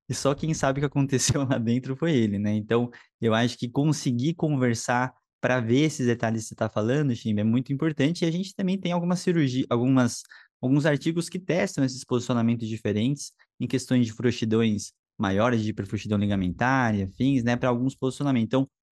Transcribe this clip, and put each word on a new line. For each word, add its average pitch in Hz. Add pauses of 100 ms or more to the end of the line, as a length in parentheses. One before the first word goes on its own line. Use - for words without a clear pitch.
E 135
só 139
quem 160
sabe 139
o 143
que 147
aconteceu 139
<laughs> 135
lá 135
dentro 127
foi 165
ele, 107
né? 104
Então, 117 (280)
eu 113
acho 120
que 123
conseguir 143
conversar 127 (260)
pra 127
ver 120
esses 147
detalhes 113
que -
você -
tá 110
falando, 123
Chimba, 107
é 104
muito 120
importante. 151
E 165
a -
gente 185
também 190
tem 175
algumas 175
cirurgia, 139
algumas, 123 (380)
alguns 139
artigos 160
que 190
testam 180
esses 131
posicionamentos 117
diferentes 110 (260)
em 127
questões 127
de 107
frouxidões 110 (240)
maiores, 107
de 107
hiperfrouxidão 104
ligamentar 104
e 98
afins, 127
né, 120
pra 127
alguns 123
posicionamentos. 131
Então, 135 (240)